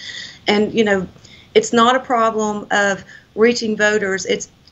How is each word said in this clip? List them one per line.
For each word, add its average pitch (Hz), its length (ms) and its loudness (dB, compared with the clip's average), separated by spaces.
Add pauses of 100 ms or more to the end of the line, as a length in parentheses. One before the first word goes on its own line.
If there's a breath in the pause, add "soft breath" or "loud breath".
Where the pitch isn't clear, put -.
(480 loud breath)
And, 208 260 0
you 226 100 2
know, 196 240 0 (460 soft breath)
it's 220 200 2
not 240 220 4
a 262 40 0
problem 214 720 -2
of 196 340 0 (300 loud breath)
reaching 220 420 0
voters. 208 480 -2
It's, - 240 -4 (220)